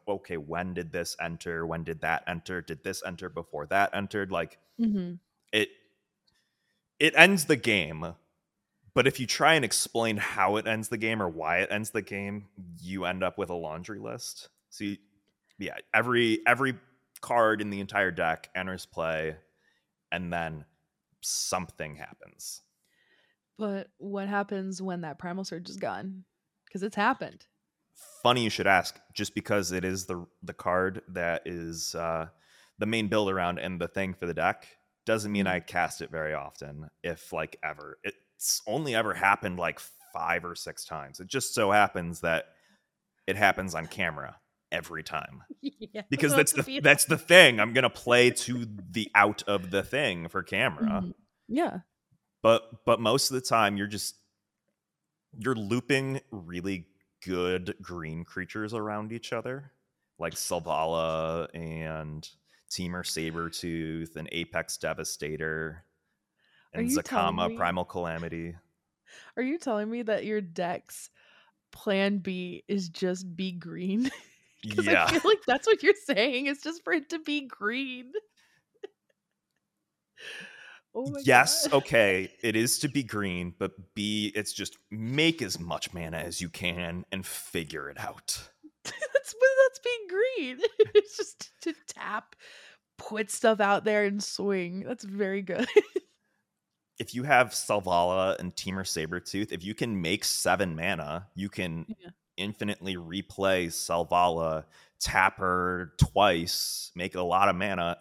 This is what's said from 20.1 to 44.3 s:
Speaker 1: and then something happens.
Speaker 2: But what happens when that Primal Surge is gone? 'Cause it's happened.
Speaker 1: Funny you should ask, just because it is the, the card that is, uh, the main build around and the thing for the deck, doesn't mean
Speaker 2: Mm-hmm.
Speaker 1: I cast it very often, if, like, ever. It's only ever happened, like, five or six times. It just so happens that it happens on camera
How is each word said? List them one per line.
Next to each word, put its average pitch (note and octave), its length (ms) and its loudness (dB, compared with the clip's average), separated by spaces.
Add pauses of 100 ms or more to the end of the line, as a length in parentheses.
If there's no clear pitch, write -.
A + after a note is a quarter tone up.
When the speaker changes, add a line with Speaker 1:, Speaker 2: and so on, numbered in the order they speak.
Speaker 1:
and F2 200 -4
then D#2+ 320 -6 (580)
something D#2+ 760 -6
happens. - 640 -18 (960)
Speaker 2:
But G3+ 400 -6
what G3 300 -8
happens G3 540 -4
when F3+ 200 -4
that D#3 160 -10
Primal F#3 260 -8
Surge F3 260 -10
is G3 60 -14
gone? F#3 480 -6 (480)
'Cause F#3+ 100 -6
it's G#3 140 -6
happened. G#3 500 -2 (760)
Speaker 1:
Funny A#2+ 220 4
you G#2+ 60 2
should F#2+ 160 0
ask, F#2+ 320 6 (140)
just - 220 -4
because G2+ 360 0
it F2+ 140 -2
is F#2 220 -2
the, F2 200 -6 (160)
the F2 120 -12
card F#2 540 0
that E2+ 380 -2
is, E2 480 -8
uh, E2 340 -4 (500)
the G#2 80 -2
main A2 220 0
build G#2+ 220 2
around F2 300 0
and F2+ 200 -6
the F2 60 -2
thing F#2 280 -4
for F2+ 120 -6
the E2+ 80 -4
deck, E2+ 320 0 (400)
doesn't G#2+ 240 0
mean G2+ 160 2
Speaker 2:
Mm-hmm. F#2 100 2
Speaker 1:
I F2 40 -2
cast E2 420 -2
it - 80 -12
very D#2 240 -4
often, D2 560 -12 (140)
if, E2+ 280 -6
like, D#2 300 -6
ever. D2 400 -10
It's - 640 -6
only B2+ 300 -2
ever G#2+ 180 2
happened, F#2+ 440 2
like, E2 200 -2 (340)
five E2+ 320 -2
or E2+ 120 -10
six - 280 -12
times. C#2+ 360 -14
It F#2 80 -14
just - 260 -4
so G#2 160 4
happens F#2+ 520 4
that E2 240 0 (840)
it F#2+ 80 -2
happens F#2+ 400 4
on E2 100 -6
camera D#2 540 -6 (320)